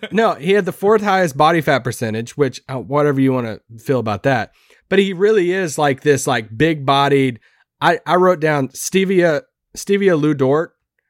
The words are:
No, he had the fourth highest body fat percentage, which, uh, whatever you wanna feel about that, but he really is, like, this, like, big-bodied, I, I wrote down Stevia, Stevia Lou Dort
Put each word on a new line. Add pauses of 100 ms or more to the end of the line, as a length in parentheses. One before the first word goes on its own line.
(100)
No,
he
had
the
fourth
highest
body
fat
percentage,
which,
uh,
whatever
you
wanna (180)
feel
about
that, (360)
but
he
really
is,
like,
this,
like,
big-bodied, (400)
I,
I
wrote
down
Stevia, (340)
Stevia
Lou
Dort (360)